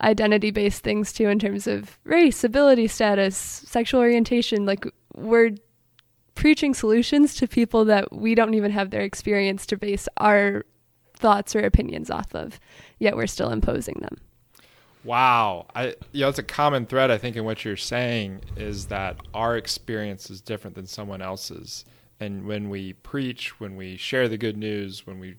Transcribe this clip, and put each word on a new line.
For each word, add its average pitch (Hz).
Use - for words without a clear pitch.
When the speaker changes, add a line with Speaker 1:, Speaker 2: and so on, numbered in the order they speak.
Speaker 1:
identity-based 208
things 208
too, 220
in 202
terms 202
of 208
race, 311
ability 247
status, 196
sexual -
orientation. 233
Like, 196
we're 226
preaching 302
solutions 240
to -
people 226
that 208
we 220
don't 226
even 208
have 196
their 208
experience 196
to 202
base 202
our 208
thoughts 202
or 214
opinions -
off -
of, 80
yet -
we're 113
still 120
imposing 117
them. -
Speaker 2:
Wow. 117
I, 123
you 143
know, 135
it's 139
a 120
common 139
thread, 131
I 110
think, 120
in 110
what 110
you're 101
saying 117
is 104
that 95
our 117
experience 107
is 95
different 104
than 92
someone 98
else's. -
And 101
when 104
we 98
preach, -
when 95
we 92
share 127
the 110
good 107
news, 104
when 92
we, 92